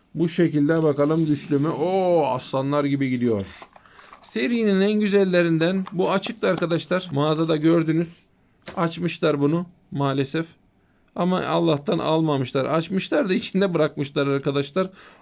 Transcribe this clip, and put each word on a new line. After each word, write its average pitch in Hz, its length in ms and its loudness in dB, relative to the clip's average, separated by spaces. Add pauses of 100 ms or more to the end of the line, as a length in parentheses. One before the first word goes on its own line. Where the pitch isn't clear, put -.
(160)
bu 165 140 0
şekilde, 156 540 2
bakalım 151 420 2
güçlü 147 340 0
mü? 147 80 0
Oo, 175 580 2
aslanlar 135 580 -2
gibi 139 260 0
gidiyor. 120 360 0 (760)
Serinin 220 600 0
en 214 180 2
güzellerinden 185 920 2
bu 190 200 0
açıktı 196 360 -2
arkadaşlar. 175 640 -2
Mağazada 156 440 0
gördünüz. 165 640 0 (560)
Açmışlar 165 640 -2
bunu 160 260 0 (260)
maalesef. 139 540 -2 (720)
Ama 180 300 0
Allah'tan 160 540 0
almamışlar. 139 680 0
Açmışlar 190 640 -2
da 185 40 0
içinde 196 400 0
bırakmışlar 151 540 -2
arkadaşlar. 143 640 -2 (320)